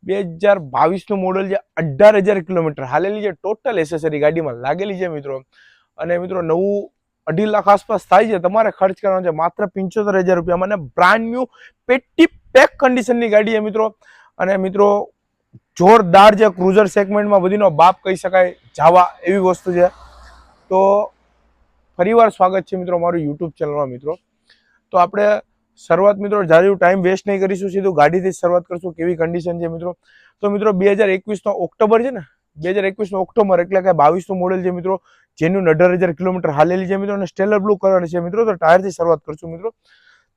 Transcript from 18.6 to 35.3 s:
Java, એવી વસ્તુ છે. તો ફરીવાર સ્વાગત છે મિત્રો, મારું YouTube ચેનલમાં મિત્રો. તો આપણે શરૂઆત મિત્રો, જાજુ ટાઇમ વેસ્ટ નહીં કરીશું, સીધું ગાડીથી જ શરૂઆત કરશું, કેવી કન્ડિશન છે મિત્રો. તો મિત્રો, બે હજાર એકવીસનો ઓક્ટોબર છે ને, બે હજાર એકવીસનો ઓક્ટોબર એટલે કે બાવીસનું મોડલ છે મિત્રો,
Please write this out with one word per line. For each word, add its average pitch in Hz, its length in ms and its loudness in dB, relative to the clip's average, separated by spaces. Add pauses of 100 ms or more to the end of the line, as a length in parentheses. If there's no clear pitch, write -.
Java, 175 260 6 (220)
એવી 190 220 0
વસ્તુ 180 300 -4
છે. 180 120 4 (800)
તો 185 120 2 (1160)
ફરીવાર 220 380 4
સ્વાગત 185 320 0
છે 190 100 -8
મિત્રો, 180 240 -4
મારું 175 220 -2
YouTube 147 340 -6
ચેનલમાં 147 360 -6
મિત્રો. 143 220 -10 (760)
તો 185 100 0
આપણે 202 240 0 (580)
શરૂઆત 196 400 2
મિત્રો, 202 180 -2 (100)
જાજુ 185 220 6
ટાઇમ 185 320 0
વેસ્ટ 190 240 -2
નહીં 196 120 -2
કરીશું, 196 320 -4
સીધું 190 260 -2
ગાડીથી 180 320 2
જ - 80 -12
શરૂઆત 175 280 0
કરશું, 175 300 -10
કેવી 170 220 -4
કન્ડિશન 170 420 -6
છે 170 120 -6
મિત્રો. 170 200 -10 (480)
તો 202 120 -2
મિત્રો, 208 260 0
બે 196 100 2
હજાર 202 260 0
એકવીસનો 202 400 -6 (100)
ઓક્ટોબર 220 360 2
છે 254 160 -4
ને, 160 60 -14 (340)
બે 175 160 -4
હજાર 196 160 -2
એકવીસનો 190 340 -6
ઓક્ટોબર 190 400 0
એટલે 190 220 -2
કે 180 160 2
બાવીસનું 180 400 0
મોડલ 185 240 -2
છે 180 120 -4
મિત્રો, 185 220 -6 (380)